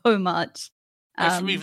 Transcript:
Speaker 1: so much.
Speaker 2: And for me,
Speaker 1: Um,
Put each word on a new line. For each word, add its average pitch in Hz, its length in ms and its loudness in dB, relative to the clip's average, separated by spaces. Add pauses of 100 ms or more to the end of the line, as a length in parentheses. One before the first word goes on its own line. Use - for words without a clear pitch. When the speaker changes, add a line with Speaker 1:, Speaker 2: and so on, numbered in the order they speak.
Speaker 1:
so 226 140 6
much. 175 540 -4 (460)
Speaker 2:
And 170 160 2
for 180 100 -2
me, 190 140 -2
Speaker 1:
Um, 151 60 -6